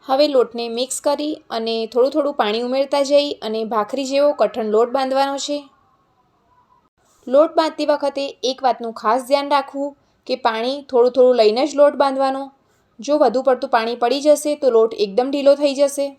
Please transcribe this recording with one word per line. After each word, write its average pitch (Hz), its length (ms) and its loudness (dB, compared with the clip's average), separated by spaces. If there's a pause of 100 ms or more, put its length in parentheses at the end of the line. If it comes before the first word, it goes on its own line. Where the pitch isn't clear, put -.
હવે 269 220 2
લોટને 240 420 0
મિક્સ 240 300 -6
કરી 294 340 -4 (160)
અને 226 240 -6 (140)
થોડું 254 240 0
થોડું 285 220 -2
પાણી 220 340 -2
ઉમેરતા 277 420 -2
જઈ 285 180 4 (140)
અને 220 240 -6
ભાખરી 220 400 -4
જેવો 277 280 2
કઠણ 220 420 -2
લોટ 233 180 2
બાંધવાનો 269 440 0
છે. 294 200 -6 (1700)
લોટ 294 300 4
બાંધતી 311 320 -2
વખતે 285 340 -2 (200)
એક 262 220 -6
વાતનું 233 280 -2
ખાસ 233 340 -2
ધ્યાન 277 240 0
રાખવું 277 400 -2 (360)
કે - 180 -4
પાણી 240 340 -2 (100)
થોડું 247 260 2
થોડું 254 220 6
લઈને 220 240 4
જ 277 160 -2
લોટ 285 220 4
બાંધવાનો. 269 420 0 (580)
જો 277 180 -2
વધુ 254 260 2
પડતું 254 300 0
પાણી 240 280 0
પડી 254 240 0
જશે 294 300 2
તો 277 160 0
લોટ 226 260 2
એકદમ 208 320 -2
ઢીલો 277 260 4
થઈ 285 200 0
જશે. 277 320 -2 (120)